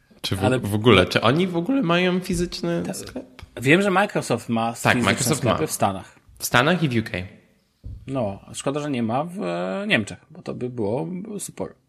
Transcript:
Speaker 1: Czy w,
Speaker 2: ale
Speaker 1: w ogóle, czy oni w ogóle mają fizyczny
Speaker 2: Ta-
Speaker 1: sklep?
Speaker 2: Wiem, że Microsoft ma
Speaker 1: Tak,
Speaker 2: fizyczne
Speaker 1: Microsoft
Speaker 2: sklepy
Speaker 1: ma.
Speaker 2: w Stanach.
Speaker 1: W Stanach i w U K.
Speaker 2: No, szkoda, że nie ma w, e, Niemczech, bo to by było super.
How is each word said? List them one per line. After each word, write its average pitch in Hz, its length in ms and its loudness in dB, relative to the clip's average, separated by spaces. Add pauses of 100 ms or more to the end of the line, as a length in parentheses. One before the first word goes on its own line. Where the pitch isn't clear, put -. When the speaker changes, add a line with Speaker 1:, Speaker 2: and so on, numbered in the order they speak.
(200)
Speaker 1:
Czy - 160 -4
w, 95 80 0
Speaker 2:
ale 127 140 4
Speaker 1:
w 107 160 -4
ogóle, 104 320 6
czy - 140 0
oni 147 260 4
w 175 100 -4
ogóle 254 260 0
mają 180 380 2
fizyczny 175 680 -4
Speaker 2:
Ta- 190 80 -8
Speaker 1:
sklep? - 480 -14 (180)
Speaker 2:
Wiem, 151 220 6
że 202 80 2
Microsoft 180 580 0
ma 113 240 0
Speaker 1:
Tak, 117 40 -12
Speaker 2:
fizyczne 120 260 4
Speaker 1:
Microsoft 120 380 2
Speaker 2:
sklepy 95 200 2
Speaker 1:
ma. 156 60 0
Speaker 2:
w - 60 -6
Stanach. 98 440 -2 (220)
Speaker 1:
W - 60 -10
Stanach 156 380 4
i 156 60 2
w 120 80 -2
U 110 140 2
K. - 0 - (960)
Speaker 2:
No, 120 340 -4 (120)
szkoda, 143 280 -6
że 147 100 -6
nie 120 120 -2
ma 120 220 0
w, 175 180 -10
e, 185 440 -4
Niemczech, 135 320 0 (120)
bo 170 120 -20
to - 120 -8
by 123 160 -6
było 123 380 -2 (300)
super. - 300 -10 (200)